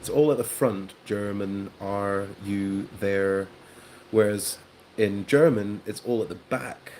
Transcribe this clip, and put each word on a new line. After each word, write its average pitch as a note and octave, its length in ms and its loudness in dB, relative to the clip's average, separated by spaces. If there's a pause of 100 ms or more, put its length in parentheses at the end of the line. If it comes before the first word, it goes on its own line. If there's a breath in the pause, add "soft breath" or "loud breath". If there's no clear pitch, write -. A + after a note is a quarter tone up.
It's - 80 -14
all D3+ 220 4
at C3+ 80 4
the A#2+ 60 -2
front. G2 500 -2 (100)
German, G2+ 640 -4 (100)
are G2+ 480 -2 (160)
you G2 440 -2 (120)
there? G2 480 0 (600 loud breath)
Whereas G#2 480 2 (380)
in G2+ 300 2
German, G#2+ 580 4
it's G#2 200 -8
all A#2+ 180 0
at - 60 -4
the - 80 -10
back. - 640 -8